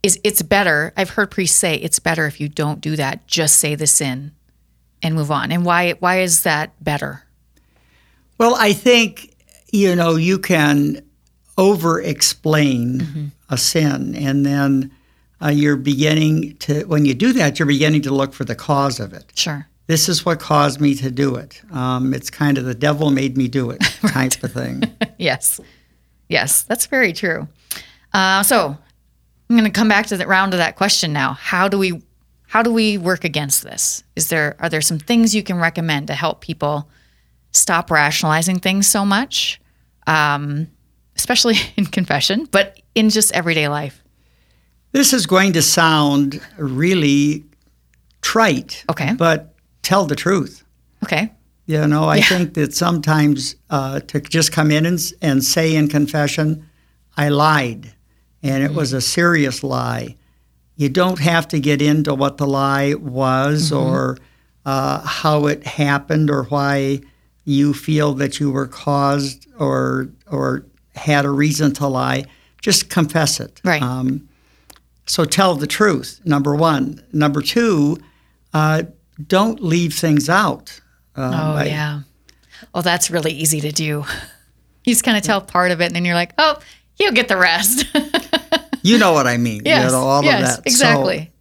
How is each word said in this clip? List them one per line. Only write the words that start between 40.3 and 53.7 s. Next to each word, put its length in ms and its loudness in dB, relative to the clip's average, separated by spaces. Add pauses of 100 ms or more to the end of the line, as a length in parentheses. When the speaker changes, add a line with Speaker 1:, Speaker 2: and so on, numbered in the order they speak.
Speaker 1:
especially 400 0 (120)
<laughs> 100 -8
in 80 0
confession, 640 -2
but 300 0 (120)
in 160 4
just 220 2
everyday 380 0
life? 340 -8 (880)
Speaker 2:
This 220 4
is 140 0
going 260 4
to 80 2
sound 800 2 (160)
really 880 0 (760)
trite, 680 0
Speaker 1:
Okay. 240 -4
Speaker 2:
but 400 0 (280)
tell 240 2
the 100 -2
truth. 480 -2 (400)
Speaker 1:
Okay. 280 -2 (360)
Speaker 2:
You 180 0
know, 200 2
I 120 4
Speaker 1:
Yeah. 80 4
Speaker 2:
think 300 0
that 180 -2
sometimes, 840 0 (140)
uh, 380 -4